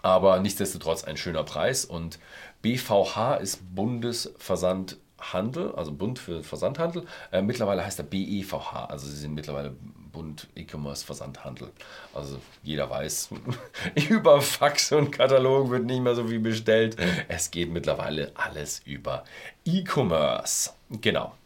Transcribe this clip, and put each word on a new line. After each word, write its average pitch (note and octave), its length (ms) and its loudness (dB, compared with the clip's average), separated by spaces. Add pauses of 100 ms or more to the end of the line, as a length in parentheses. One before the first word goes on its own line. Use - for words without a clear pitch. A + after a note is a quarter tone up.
Aber F#2 360 8
nichtsdestotrotz F2 640 -2
ein D2+ 140 -8
schöner D#2+ 260 -2
Preis. F#2 400 0
Und E2 360 -8 (420)
B A#2+ 160 2
V G2+ 380 2
H B2 200 2
ist - 240 -4 (160)
Bundesversandhandel, G2+ 2000 -2
also D2+ 160 -4
Bund G2+ 260 -4
für E2 240 -8
Versandhandel. G#2+ 640 -4 (260)
Äh, F#2+ 120 2
mittlerweile G2+ 420 0
heißt - 140 -6
er D2 60 -6
B F#2+ 180 -2
E G2 180 -2
V - 300 -6
H, - 140 -8
also C#2 220 -10
sie C#2+ 100 -10
sind D2+ 180 -6
mittlerweile D2 400 -8 (360)
Bund D#2 440 -12
E-Commerce D2 500 -10
Versandhandel. C2+ 640 -12 (460)
Also C#2 240 -8 (240)
jeder C#2+ 260 -2
weiß, - 400 -4 (380)
<laughs> - 420 -2
über D3+ 320 8
Fax - 520 2
und C#3+ 180 4
Katalog C3 580 6
wird A#2+ 160 2
nicht B2+ 160 0
mehr B2 140 4
so A#2+ 100 0
viel A2+ 140 0
bestellt. A2 580 4 (300)
Es E2+ 240 -4
geht E2+ 200 -2
mittlerweile D2+ 640 -2
alles D2+ 520 -6
über C2+ 400 -6 (380)
E-Commerce. G2+ 1080 2 (180)
Genau. G2+ 460 -2 (100)